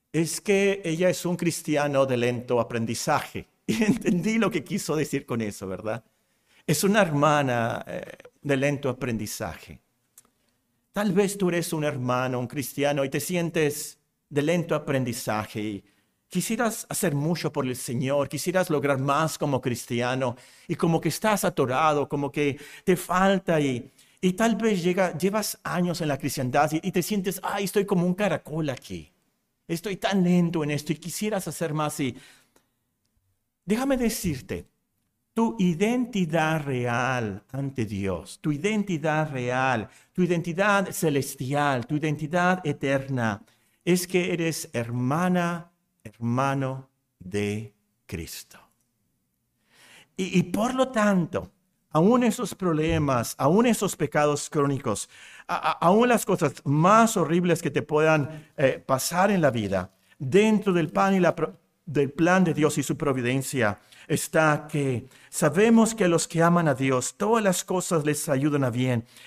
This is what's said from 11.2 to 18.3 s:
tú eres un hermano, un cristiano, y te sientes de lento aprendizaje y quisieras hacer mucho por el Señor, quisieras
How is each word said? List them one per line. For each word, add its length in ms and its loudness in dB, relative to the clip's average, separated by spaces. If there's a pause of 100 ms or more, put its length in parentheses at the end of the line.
tú 120 2
eres 240 -2
un 100 -2
hermano, 560 -2
un 80 -4
cristiano, 580 -2
y 40 -4
te 100 -4
sientes 800 -2 (300)
de 120 0
lento 320 0
aprendizaje 880 -4
y 220 -6 (460)
quisieras 580 -2
hacer 260 -2
mucho 380 -2
por 140 -4
el 100 -4
Señor, 540 -2
quisieras 400 -2